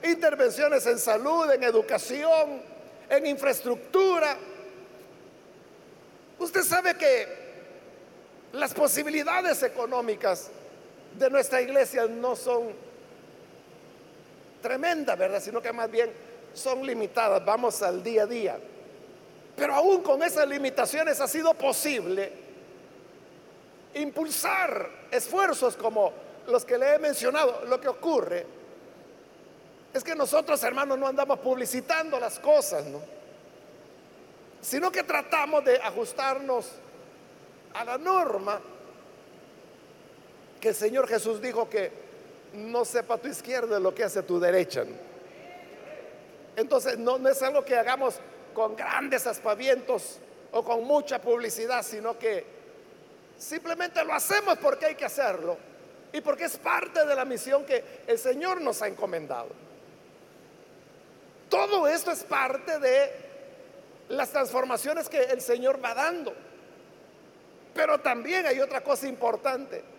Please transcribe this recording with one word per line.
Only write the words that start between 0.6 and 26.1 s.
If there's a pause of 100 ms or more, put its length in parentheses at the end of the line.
en
salud,
en
educación, (480)
en
infraestructura. (2000)
Usted
sabe
que (1300)
las
posibilidades
económicas (680)
de
nuestra
iglesia
no
son (1900)
tremendas,
¿verdad?
Sino
que
más
bien (440)
son
limitadas.
Vamos
al
día
a
día. (960)
Pero
aún
con
esas
limitaciones
ha
sido
posible (1600)
impulsar (220)
esfuerzos
como (340)